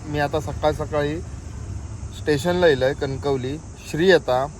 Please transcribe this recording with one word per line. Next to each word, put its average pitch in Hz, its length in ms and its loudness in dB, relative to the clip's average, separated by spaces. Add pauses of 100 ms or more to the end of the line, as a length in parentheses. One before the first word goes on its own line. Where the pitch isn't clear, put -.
मी 147 140 -4
आता 147 200 0
सकाळ 151 320 0
सकाळी 151 500 -2 (1000)
स्टेशनला 175 460 4
इलोय 135 260 4
कणकवली. 135 640 -2
श्री - 540 0
आता 135 360 4 (120)